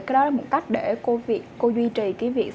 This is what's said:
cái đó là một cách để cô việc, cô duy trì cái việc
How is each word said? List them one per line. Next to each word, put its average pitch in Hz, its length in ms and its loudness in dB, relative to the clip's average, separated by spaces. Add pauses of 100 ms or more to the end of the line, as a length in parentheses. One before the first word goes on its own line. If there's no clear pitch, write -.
cái 254 60 -2
đó 262 120 6
là 294 40 0
một 277 200 0
cách 311 200 0
để 214 320 0
cô 233 260 0
việc, 220 160 0 (140)
cô 240 120 2
duy 233 200 2
trì 214 240 -2
cái 226 160 -2
việc 247 260 0